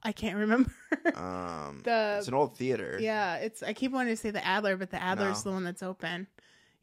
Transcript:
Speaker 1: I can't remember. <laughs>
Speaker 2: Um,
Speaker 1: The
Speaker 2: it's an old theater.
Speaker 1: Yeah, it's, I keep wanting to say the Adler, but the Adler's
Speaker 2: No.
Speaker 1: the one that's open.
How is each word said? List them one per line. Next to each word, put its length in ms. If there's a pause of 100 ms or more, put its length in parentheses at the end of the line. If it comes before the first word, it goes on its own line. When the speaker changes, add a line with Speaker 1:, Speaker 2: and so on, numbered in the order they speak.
Speaker 1:
I 80
can't 260
remember. 380
<laughs> 60 (340)
Speaker 2:
Um, 680
Speaker 1:
The 360
Speaker 2:
it's 80
an 80
old 220
theater. 440
Speaker 1:
Yeah, 360
it's, 260
I 100
keep 180
wanting 220
to 40
say 120
the 160
Adler, 320
but 140
the 100
Adler's 420
Speaker 2:
No. 80
Speaker 1:
the 40
one 80
that's 180
open. 460 (560)